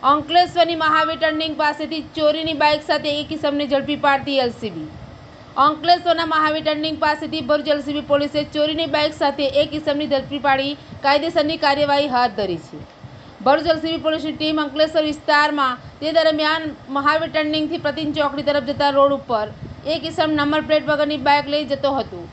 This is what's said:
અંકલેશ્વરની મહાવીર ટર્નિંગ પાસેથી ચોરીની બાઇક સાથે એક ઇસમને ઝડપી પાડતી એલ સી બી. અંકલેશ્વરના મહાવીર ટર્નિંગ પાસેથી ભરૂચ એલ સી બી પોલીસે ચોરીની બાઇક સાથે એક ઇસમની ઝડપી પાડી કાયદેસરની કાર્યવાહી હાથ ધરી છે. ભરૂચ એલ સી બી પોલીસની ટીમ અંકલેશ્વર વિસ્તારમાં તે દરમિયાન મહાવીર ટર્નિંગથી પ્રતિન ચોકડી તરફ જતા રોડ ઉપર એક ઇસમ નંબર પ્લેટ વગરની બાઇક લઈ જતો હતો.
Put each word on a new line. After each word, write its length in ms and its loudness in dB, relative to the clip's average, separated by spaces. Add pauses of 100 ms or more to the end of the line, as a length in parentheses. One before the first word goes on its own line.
(100)
અંકલેશ્વરની 640 2
મહાવીર 460 2
ટર્નિંગ 340 -2
પાસેથી 440 -2 (180)
ચોરીની 360 2
બાઇક 340 2
સાથે 260 0
એક 220 -6
ઇસમને 300 -2
ઝડપી 300 0
પાડતી 480 0
એલ 160 -2
સી 160 -6
બી. 100 -8 (800)
અંકલેશ્વરના 720 2
મહાવીર 340 0
ટર્નિંગ 360 -2
પાસેથી 380 -2
ભરૂચ 260 0
એલ 140 2
સી 160 -4
બી 140 -8
પોલીસે 340 0 (100)
ચોરીની 300 0
બાઇક 340 -2
સાથે 240 0 (180)
એક 180 -2
ઇસમની 340 -2
ઝડપી 340 -4
પાડી 240 2 (300)
કાયદેસરની 640 2
કાર્યવાહી 500 2
હાથ 240 0
ધરી 180 -2
છે. 240 -14 (600)
ભરૂચ 220 4
એલ 140 2
સી 140 -2
બી 140 -6
પોલીસની 320 -2
ટીમ 260 0
અંકલેશ્વર 460 0
વિસ્તારમાં 760 0 (140)
તે 120 -2
દરમિયાન 600 2 (160)
મહાવીર 400 0
ટર્નિંગથી 560 -2
પ્રતિન 260 -2
ચોકડી 380 0
તરફ 240 0
જતા 160 2
રોડ 320 4
ઉપર 240 -2 (400)
એક 260 -2
ઇસમ 240 2
નંબર 320 0
પ્લેટ 240 2
વગરની 380 0
બાઇક 260 2
લઈ 80 0
જતો 380 -2
હતો. 300 -10